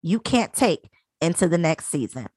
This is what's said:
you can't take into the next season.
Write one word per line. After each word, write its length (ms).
you 160
can't 340
take 360
into 260
the 100
next 300
season. 500